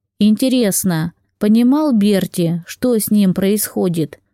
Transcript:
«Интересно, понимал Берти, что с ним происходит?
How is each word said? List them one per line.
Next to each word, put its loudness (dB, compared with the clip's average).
«Интересно, 0
понимал 2
Берти, 0
что -2
с -6
ним 2
происходит? -4